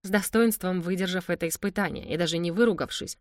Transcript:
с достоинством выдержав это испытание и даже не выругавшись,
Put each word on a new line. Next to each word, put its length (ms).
с 60
достоинством 720
выдержав 480
это 200
испытание 640
и 40
даже 200
не 140
выругавшись, 680